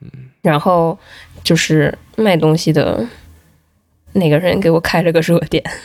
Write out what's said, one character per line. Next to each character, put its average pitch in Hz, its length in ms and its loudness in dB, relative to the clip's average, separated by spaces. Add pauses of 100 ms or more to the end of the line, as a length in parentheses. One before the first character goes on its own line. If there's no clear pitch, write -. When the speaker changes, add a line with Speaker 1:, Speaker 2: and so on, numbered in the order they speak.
Speaker 1:
嗯。 - 100 -20 (300)
Speaker 2:
然 156 180 0
后 170 400 0 (460)
就 165 100 2
是 156 440 0 (180)
卖 214 180 2
东 156 220 2
西 165 160 0
的 143 340 -2 (1080)
那 175 160 2
个 147 80 4
人 180 200 0
给 196 120 0
我 165 100 2
开 165 220 -2
了 170 100 0
个 165 80 2
热 165 200 2
点。 156 220 -4 (220)